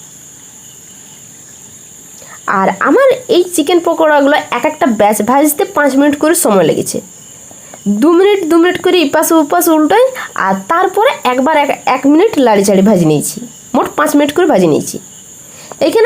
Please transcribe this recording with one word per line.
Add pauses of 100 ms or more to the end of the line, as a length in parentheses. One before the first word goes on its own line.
(2500)
আর (200)
আমার (280)
এই (120)
চিকেন
পকোড়াগুলো (220)
এক
একটা (140)
ব্যাচ (120)
ভাজতে (120)
পাঁচ
মিনিট
করে (100)
সময়
লেগেছে। (1040)
দু
মিনিট, (100)
দু
মিনিট
করে (100)
এপাশ (140)
ওপাশ (120)
উল্টাই, (400)
আর (180)
তারপরে (220)
একবার
এক, (260)
এক (100)
মিনিট (140)
লাড়ি
চাড়ি
ভাজি
নিয়েছি। (380)
মোট (100)
পাঁচ
মিনিট
করে
ভাজি
নিয়েছি। (880)
এখানে